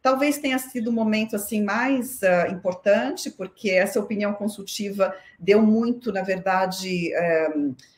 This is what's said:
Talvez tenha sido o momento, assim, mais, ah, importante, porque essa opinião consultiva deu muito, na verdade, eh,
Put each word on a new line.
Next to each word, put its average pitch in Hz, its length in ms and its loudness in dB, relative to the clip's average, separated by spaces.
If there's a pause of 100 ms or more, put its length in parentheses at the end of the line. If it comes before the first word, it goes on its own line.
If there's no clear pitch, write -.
Talvez 277 360 2
tenha 262 200 -2
sido 247 300 -4
o 233 40 0
momento, 220 440 0
assim, 208 260 -2
mais, 233 600 -2
ah, 175 260 4
importante, 202 840 0
porque 190 400 -6
essa 190 280 2
opinião 208 360 -2
consultiva 202 800 -4 (240)
deu 202 240 6
muito, 226 500 2
na 190 100 -4
verdade, 185 920 -2
eh, 165 340 2 (500)